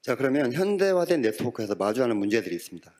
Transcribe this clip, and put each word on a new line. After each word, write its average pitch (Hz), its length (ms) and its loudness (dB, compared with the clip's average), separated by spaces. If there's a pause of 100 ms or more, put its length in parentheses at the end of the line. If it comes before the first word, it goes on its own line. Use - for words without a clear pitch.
자, 131 140 -2
그러면 131 380 0
현대화된 180 680 2
네트워크에서 110 540 -2
마주하는 110 420 0
문제들이 101 380 0
있습니다. - 440 -14